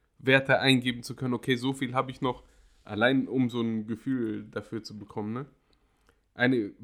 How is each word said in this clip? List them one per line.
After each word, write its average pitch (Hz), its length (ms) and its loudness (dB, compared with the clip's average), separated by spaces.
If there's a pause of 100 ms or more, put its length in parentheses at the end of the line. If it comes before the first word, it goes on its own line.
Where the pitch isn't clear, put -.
(200)
Werte 135 400 4
eingeben 123 440 2
zu 120 120 -10
können, 123 180 -4
„Okay, 123 220 -2
so 127 180 -2
viel 127 200 -6
hab 131 160 -2
ich 127 120 -14
noch“, 127 220 -4 (400)
allein 117 460 2
um 123 200 2
so 117 120 -2
ein 110 260 -2
Gefühl 113 640 -4
dafür 110 320 -8
zu 107 140 -14
bekommen, 104 360 -8
ne? 135 120 -8 (880)
Eine 120 380 2 (120)